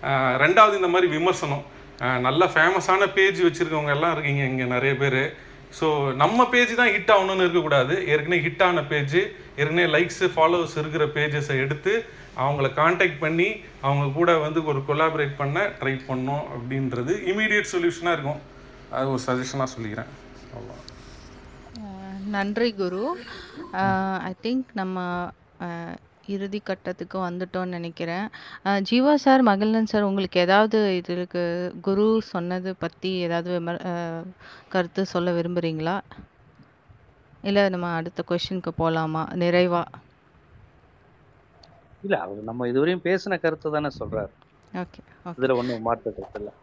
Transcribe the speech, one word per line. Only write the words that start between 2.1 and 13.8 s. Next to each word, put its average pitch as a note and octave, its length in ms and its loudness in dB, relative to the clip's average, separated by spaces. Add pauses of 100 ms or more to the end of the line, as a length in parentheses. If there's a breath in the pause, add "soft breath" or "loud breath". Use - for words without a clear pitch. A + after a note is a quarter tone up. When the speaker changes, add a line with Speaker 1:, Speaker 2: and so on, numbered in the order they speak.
Speaker 1:
நல்ல C#3 260 4
ஃபேமஸான F#3 680 4
பேஜ் F#3+ 280 2
வச்சிருக்கவங்க D#3 480 0
எல்லாம் D3+ 220 2
இருக்கீங்க C#3+ 340 0
இங்க C3 180 -2
நிறைய B2+ 320 0
பேரு. C3+ 280 0 (480 loud breath)
So D3 420 0
நம்ம F#3 320 4
பேஜ் A#3+ 300 2
தான் A#3+ 120 4
ஹிட் G3+ 240 2
ஆகணும்னு F#3+ 320 4
இருக்கக்கூடாது. D#3 640 2
ஏற்கனவே D3+ 340 2
ஹிட் E3 220 0
ஆன F3 200 4
பேஜ், D3 360 0 (380 loud breath)
ஏற்கனவே D#3+ 340 2
லைக்ஸ், E3+ 320 2
ஃபாலோவர்ஸ் E3 540 2
இருக்கிற D3+ 280 0
பேஜஸை D3 520 -2
எடுத்து D3+ 480 -2 (320 loud breath)
அவங்கள C#3 360 0
கான்டாக்ட் E3 460 2
பண்ணி E3 300 0 (320 loud breath)